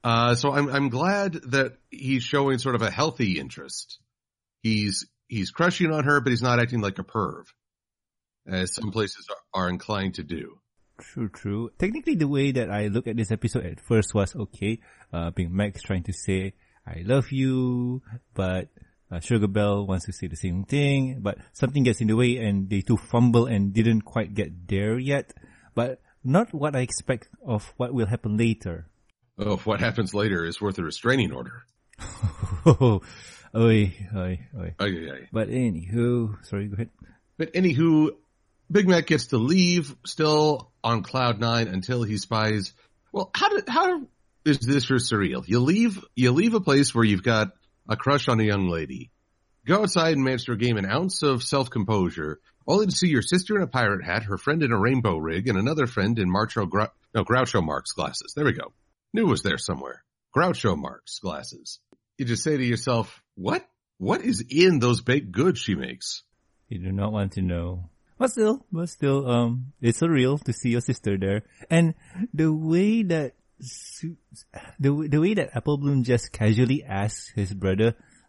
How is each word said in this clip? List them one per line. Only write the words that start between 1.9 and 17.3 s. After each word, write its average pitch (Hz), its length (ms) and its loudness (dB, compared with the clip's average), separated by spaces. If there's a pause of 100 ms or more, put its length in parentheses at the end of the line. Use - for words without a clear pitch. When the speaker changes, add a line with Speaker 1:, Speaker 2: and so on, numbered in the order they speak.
Speaker 1:
showing 139 380 0
sort 127 160 0
of 110 80 0
a 104 80 -2
healthy 110 480 0
interest. - 580 -14 (640)
He's, 104 440 -2 (220)
he's 98 240 -4
crushing 175 400 0
on 151 140 0
her, 147 160 4
but 127 80 0
he's 120 120 2
not 120 200 2
acting 120 180 0
like 98 200 -2
a 92 40 -8
perv, - 400 -4 (1040)
as 92 260 -2
some 107 180 -6
places 107 360 -4 (260)
are, 95 100 -2
are 90 60 0
inclined 95 460 -4
to 92 80 -8
do. - 360 -10 (420)
Speaker 2:
True, - 260 -10
true. 104 420 -8 (100)
Technically, 254 360 -2
the 156 120 0
way 139 240 0
that - 200 -2
I 104 160 -2
look 107 200 -2
at 117 100 -4
this 107 140 -2
episode 110 340 -2
at 80 160 -12
first 110 320 0
was, 98 220 0
okay, 107 440 -6 (320)
uh, 85 200 -6
Big 87 200 -4
Mac's 98 300 -2
trying 90 220 -4
to 95 100 -6
say, 95 400 -4 (340)
"I 87 160 -10
love 127 280 0